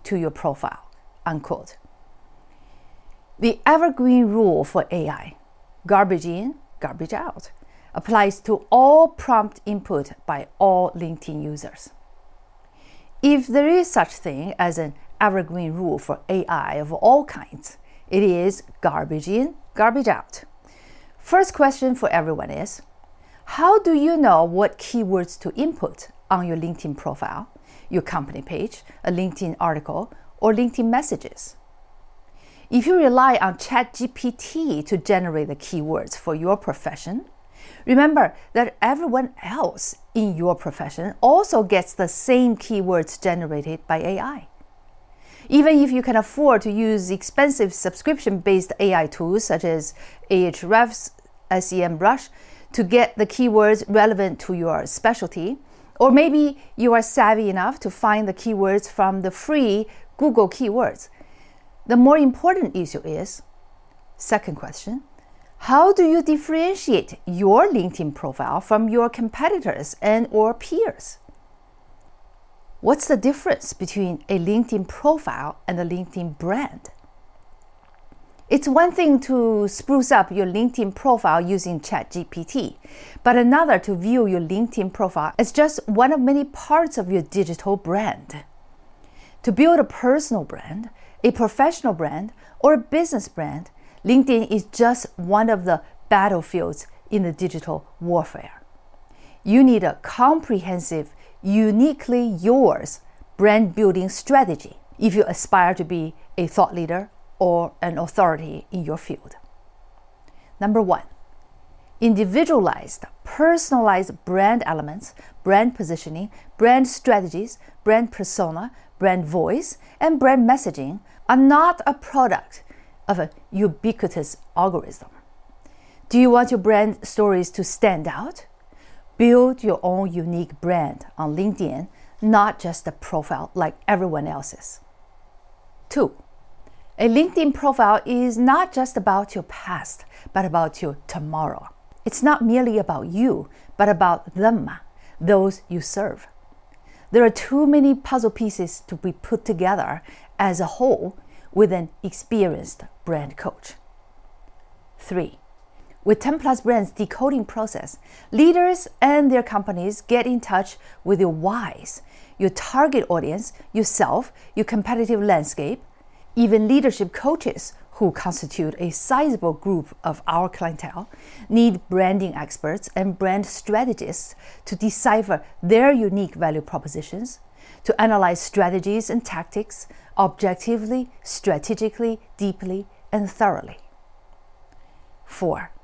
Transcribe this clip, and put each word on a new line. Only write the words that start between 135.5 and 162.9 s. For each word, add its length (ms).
Two, 260
a 100
LinkedIn 460
profile 520
is 320
not 360
just 240
about 380
your 80
past, 600
but 100
about 380
your 160
tomorrow. 640
It's 180
not 180
merely 360
about 300
you, 420
but 100
about 480
them, 340
those 480
you 100
serve. 480
There 120
are 60
too 380
many 280
puzzle 360
pieces 560
to 80
be 160
put 340
together 560
as 220
a 60
whole 520
with 180
an 160
experienced 800
brand 300
coach. 380
Three, 400
with 160
Ten 180
Plus 240
Brands 300
decoding 540
process, 520
leaders 560
and 300
their 100
companies 600
get 260
in 120
touch 380
with 160
your 140
whys, 680
your 140
target 580